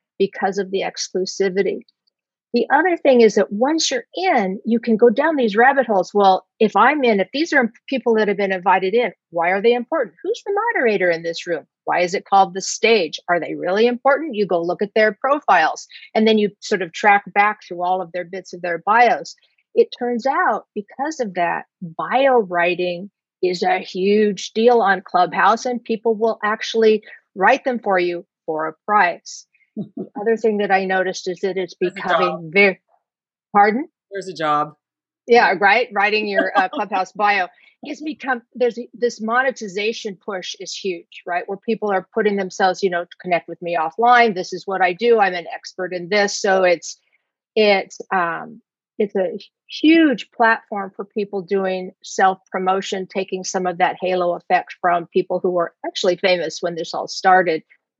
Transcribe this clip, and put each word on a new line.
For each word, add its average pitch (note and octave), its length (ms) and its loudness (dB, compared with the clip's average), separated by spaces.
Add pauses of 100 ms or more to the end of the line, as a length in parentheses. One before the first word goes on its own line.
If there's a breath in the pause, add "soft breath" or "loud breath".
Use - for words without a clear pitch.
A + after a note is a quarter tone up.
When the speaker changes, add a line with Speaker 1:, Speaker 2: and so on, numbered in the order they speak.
(200)
Speaker 1:
because G3 400 -2
of F#3+ 120 -4
the F#3+ 120 -2
exclusivity. F#3 1000 -2 (720)
The A#3+ 180 0
other E4+ 260 2
thing B3+ 240 4
is A3 140 6
that G3+ 160 0
once C#4 380 -2
you're B3+ 160 -6 (100)
in, A#3+ 480 -2
you A3+ 160 0
can A3+ 160 0
go A#3+ 140 4
down C#4+ 280 0
these A3+ 180 0
rabbit B3+ 320 4
holes. F#3+ 260 0
"Well, G3 320 4 (140)
if G#3+ 160 2
I'm C4 280 4
in, A3+ 160 4
if F#3 140 -2
these D#4 180 -4
are B3+ 200 2 (160)
people B3 280 -2
that G#3+ 120 2
have G3+ 100 -2
been G3 160 -2
invited F#3 400 0
in, A3+ 180 0 (200)
why E3+ 180 -2
are G3 120 0
they A#3 120 4
important? B3 480 -4
Who's G4+ 240 -6
the G4+ 80 -4 (220)
moderator G#3 340 0
in E3 140 -2
this E3+ 240 -8
room? E3 180 -6 (200)
Why D3+ 160 0
is F3+ 120 -2
it G3 120 -6
called F#3+ 280 2
the F#3 80 -8
stage? G#3 680 0
Are F3 120 0
they D3+ 160 -8
really F#3 320 0
important?" C4+ 480 0
You G#3 100 0
go F3 160 0
look F3 220 -4
at G3+ 100 -4
their G#3+ 260 2
profiles, G3 680 0 (260 loud breath)
and A3 140 2
then A3 100 4
you G#3 220 0
sort F#3 240 -4
of E3 80 -10
track G3+ 320 2 (100)
back G#3 340 0
through F3 160 -10
all F#3 180 -2
of E3+ 100 -12
their F3+ 140 -8
bits F3+ 280 -14
of F3 80 -14
their F3 240 -4
bios. G#3 500 2 (400)
It A#3 220 4
turns A#3+ 300 -4
out, C#4+ 480 0
because C#4+ 440 -8
of G#3 140 -6
that, E3+ 320 -2 (160)
bio A3 560 0
writing F3+ 720 -2 (320)
is F3+ 220 -2
a F#3 160 0
huge G3+ 760 0
deal A#3 280 4
on F#3+ 200 2
Clubhouse, F3+ 640 2
and A#3+ 180 -4
people A3+ 320 -2
will A3 280 0
actually A3 600 2 (300 loud breath)
write A3 300 2
them B3 160 -2
for G3 180 0
you F3 300 -2 (180)
for D#3 220 -4
a D#3+ 60 -8 (120)
price. - 600 0 (280)
Speaker 2:
<laughs> G#3 120 -10 (100)
Speaker 1:
The - 100 -10 (140)
other A3+ 160 0
thing A3 200 0
that G3+ 120 -2
I F#3+ 160 2
noticed F#3 420 -2
is F3 120 -6
that F#3 180 -4
it's F#3 240 -6
Speaker 2:
There's F3+ 120 -2
a - 20 -18
Speaker 1:
becoming F3+ 340 0
Speaker 2:
job. E3+ 240 -8
Speaker 1:
very, G3 260 2 (720)
pardon? G#3+ 360 2 (240)
Speaker 2:
There's F#3+ 160 -10
a F#3 60 -12
job. D3+ 420 -2 (520)
Speaker 1:
Yeah, A3 320 6
right? G3+ 320 4
Writing G#3 360 0
your, F#3+ 280 -2
uh, F#3 140 0
Speaker 2:
<laughs> - 40 -16
Speaker 1:
Clubhouse G3 400 -4
bio. G3+ 340 0 (340 soft breath)
It's C#4+ 200 -14
become, C4 420 -6 (100)
there's A#3+ 240 -2
a, A#3+ 160 -10
this A#3 260 -4
monetization A3 1040 -4
push F#3 360 -10
is F3 160 -12
huge, - 500 -10
right? F3 220 -4
Where G3 100 -8
people G#3+ 340 -2
are F#3 220 -2
putting G#3 220 0
themselves, F#3+ 480 -2
you F#3+ 80 0
know, F3 140 -4 (140)
"Connect F3 280 -2
with E3+ 160 -14
me E3+ 120 -4
offline. A3+ 600 4
This F3+ 180 -8
is F3 140 -12
what F#3+ 160 -2
I F3+ 100 2
do. A3+ 260 2
I'm F#3+ 140 2
an F3 200 -8
expert - 400 -10
in F3 160 -8
this." G3+ 300 0
So F#3+ 240 2
it's, F3 360 0 (560)
it's, G#3 440 2 (140)
um, D#3+ 480 -4 (380)
it's G#3+ 160 -2
a F#3 240 -2 (280)
huge D#4 640 2
platform A3 640 -2
for G#3 100 -10
people G3+ 360 -6
doing F#3 500 -4 (120)
self-promotion, F#3+ 1040 -2
taking F#3+ 360 -6
some F#3 220 -4
of F3+ 140 -4
that F3 200 0
halo F3+ 360 -2
effect - 440 -2
from F3 280 0
people F3+ 320 -2
who F3+ 100 -2
were F3 240 -2 (120)
actually A#3 320 -4
famous F3+ 440 -2
when F3 140 -6
this E3 180 -8
all C#3+ 140 -8
started. F#3 560 2 (360)